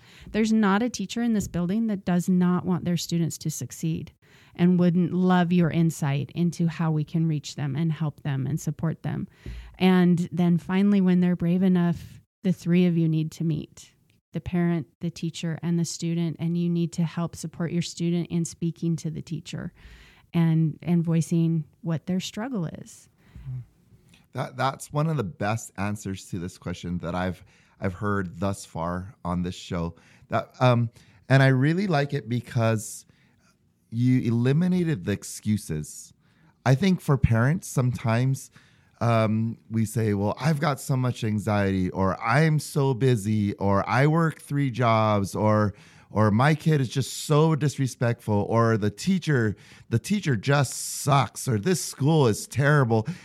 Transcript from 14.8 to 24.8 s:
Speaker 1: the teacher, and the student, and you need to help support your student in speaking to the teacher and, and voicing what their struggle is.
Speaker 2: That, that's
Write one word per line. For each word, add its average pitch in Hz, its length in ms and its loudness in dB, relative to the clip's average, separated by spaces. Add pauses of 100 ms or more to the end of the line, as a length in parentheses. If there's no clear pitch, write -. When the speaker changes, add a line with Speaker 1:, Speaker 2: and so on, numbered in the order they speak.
Speaker 1:
the 170 80 -4
teacher, 165 520 -8
and 170 160 0
the 170 60 0
student, 170 560 -4
and 170 180 -2
you 175 120 0
need 170 240 -2
to 175 100 -2
help 165 320 -4
support - 380 -8
your 170 80 0
student 170 480 -2
in 170 160 -2
speaking 165 500 -4
to 156 160 -6
the 156 100 -10
teacher - 520 -10 (600)
and, 160 480 2
and 170 220 0
voicing 165 600 0 (160)
what 165 240 -6
their 180 160 -2
struggle 214 440 -6
is. - 440 -14 (1200)
Speaker 2:
That, 131 240 -8
that's 135 340 -4